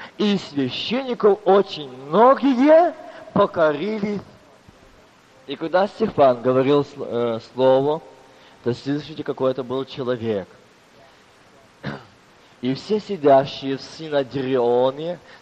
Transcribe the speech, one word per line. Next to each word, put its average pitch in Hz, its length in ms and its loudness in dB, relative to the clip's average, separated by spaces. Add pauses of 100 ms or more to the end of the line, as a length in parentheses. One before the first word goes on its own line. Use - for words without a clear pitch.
(180)
и 208 180 0
священников 196 1080 -2
очень 185 440 2
многие 247 1080 4 (380)
покорились. 196 880 0 (1300)
И 139 80 -8
когда 175 320 0
Стефан 135 540 2
говорил 131 420 2
сл-, - 200 -12
э, 117 360 -4 (120)
слово, 135 500 2 (600)
то 120 100 -2
слышите, 147 520 -8
какой 131 260 -2
это 127 140 -6
был 127 200 -6
человек. 113 640 -6 (2250)
И 127 140 -4
все 208 260 -4
сидящие 139 800 0
в - 40 -18
синодрионе, 135 1400 -2 (240)